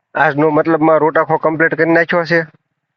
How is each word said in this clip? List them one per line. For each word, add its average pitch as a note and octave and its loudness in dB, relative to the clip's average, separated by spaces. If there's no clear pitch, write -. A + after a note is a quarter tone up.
આજનો D3 0
મતલબમાં D#3+ 2
રૂટ D3+ 0
આખો D#3 0
કમ્પ્લીટ D#3 -2
કરી E3 0
નાખ્યો E3+ 0
છે E3 -2